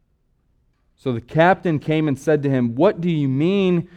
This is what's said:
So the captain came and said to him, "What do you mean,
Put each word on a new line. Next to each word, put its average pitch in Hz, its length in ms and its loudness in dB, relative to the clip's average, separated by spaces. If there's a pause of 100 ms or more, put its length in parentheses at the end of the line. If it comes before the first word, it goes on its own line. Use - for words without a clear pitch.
(960)
So - 180 -6
the 113 80 -4
captain 170 600 0
came 156 260 -2
and 139 100 -2
said 151 280 0
to 143 40 -2
him, 120 280 0
"What 185 240 2
do 175 100 -2
you 147 180 0
mean, 175 680 0